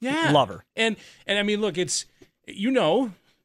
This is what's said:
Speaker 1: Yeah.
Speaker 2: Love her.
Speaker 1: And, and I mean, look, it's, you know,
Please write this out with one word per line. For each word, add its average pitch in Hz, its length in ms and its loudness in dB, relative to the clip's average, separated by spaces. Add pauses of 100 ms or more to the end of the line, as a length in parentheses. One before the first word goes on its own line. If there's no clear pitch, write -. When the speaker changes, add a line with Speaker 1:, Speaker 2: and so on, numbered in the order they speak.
Speaker 1:
Yeah. 302 320 0
Speaker 2:
Love 135 160 4
her. 92 160 -14 (120)
Speaker 1:
And, 226 200 0 (300)
and 202 120 0
I 208 40 0
mean, 208 180 0
look, 202 160 -2
it's, 175 280 -4 (420)
you 202 240 -4
know, 220 420 2 (320)